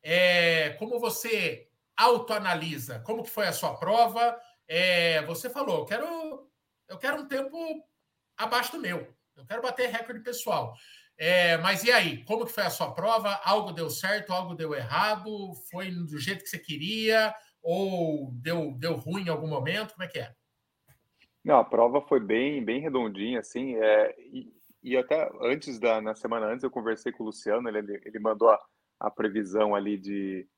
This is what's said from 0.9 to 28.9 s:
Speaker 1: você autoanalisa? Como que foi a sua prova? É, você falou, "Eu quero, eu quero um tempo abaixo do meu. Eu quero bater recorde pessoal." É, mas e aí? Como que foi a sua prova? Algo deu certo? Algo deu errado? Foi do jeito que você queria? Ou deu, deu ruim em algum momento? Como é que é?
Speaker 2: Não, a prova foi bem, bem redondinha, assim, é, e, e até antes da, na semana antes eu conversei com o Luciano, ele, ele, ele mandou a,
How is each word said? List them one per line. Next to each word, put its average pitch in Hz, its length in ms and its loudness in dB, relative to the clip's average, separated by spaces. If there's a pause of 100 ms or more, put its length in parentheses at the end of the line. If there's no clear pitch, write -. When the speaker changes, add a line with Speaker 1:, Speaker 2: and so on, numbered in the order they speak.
Speaker 1:
você 208 680 -2 (300)
autoanalisa? 170 1040 2
Como 226 220 -6
que - 80 -12
foi 208 160 0
a 170 60 0
sua - 220 -2
prova? 233 640 2 (300)
É, 170 540 2
você 165 260 -6
falou, 254 300 -2
"Eu 151 80 -2
quero, 311 640 -6 (360)
eu - 120 -14
quero 294 240 -4
um 277 40 -12
tempo 277 300 -6 (800)
abaixo 233 360 -2
do 320 100 -10
meu. 180 260 -6 (260)
Eu 131 120 -20
quero 233 160 -6
bater 247 260 -2
recorde 226 340 -8
pessoal." 180 520 -4 (460)
É, 170 360 4
mas 185 260 0
e 233 80 2
aí? 175 360 2
Como 226 200 -2
que - 60 -10
foi 208 100 -2
a 175 80 0
sua 147 240 -6
prova? 202 480 0
Algo 202 300 2
deu 160 180 -6
certo? 196 420 -4
Algo 175 220 -4
deu 160 180 -6
errado? 190 800 -2 (160)
Foi 175 220 -8
do 147 260 -6
jeito 151 280 -6
que - 40 -12
você - 120 -10
queria? 220 720 0 (260)
Ou 165 720 -2
deu, 147 440 -4
deu 160 160 -2
ruim 175 300 -4
em 170 40 -4
algum 156 200 -2
momento? 156 460 -4
Como 180 100 -10
é - 20 -10
que 139 140 -8
é? 113 120 -10 (1120)
Speaker 2:
Não, 139 140 8
a 113 60 8
prova 120 380 4
foi 135 180 4
bem, 120 440 0
bem 117 160 -2
redondinha, 120 600 -2
assim, 127 360 -8
é, 107 440 6
e, - 320 -16 (280)
e 127 160 -2
até 147 320 2 (120)
antes 127 400 -2
da, 113 200 4
na 107 140 -4
semana 113 320 -2
antes 123 160 -2
eu 131 80 -2
conversei 113 400 -2
com 117 140 -10
o - 20 -4
Luciano, 110 420 -2
ele, 107 100 -2
ele, 101 260 -6
ele 107 160 -12
mandou 110 300 6
a, 104 100 6 (400)